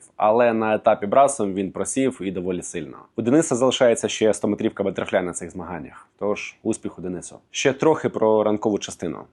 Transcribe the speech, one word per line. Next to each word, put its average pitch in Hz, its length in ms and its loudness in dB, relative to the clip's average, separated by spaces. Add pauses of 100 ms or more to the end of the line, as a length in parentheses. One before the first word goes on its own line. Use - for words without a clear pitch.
(160)
Але 117 380 4
на 110 220 0
етапі 107 300 2
брасом 110 480 4
він 95 180 -4
просів 123 500 -2
і 95 100 -4
доволі 90 300 -4
сильно. 71 360 -10 (200)
У 117 40 -4
Дениса 135 340 2
залишається 120 520 2
ще 107 260 2
стометрівка 104 500 -2
батерфляй 98 400 -2
на 87 100 -6
цих 85 180 -10
змаганнях. 85 560 -12 (120)
Тож, 101 440 -4
успіху 107 380 -6
Денису. 90 340 -10 (160)
Ще 135 220 0
трохи 151 360 2
про 110 340 2
ранкову 104 360 0
частину. - 380 -8 (160)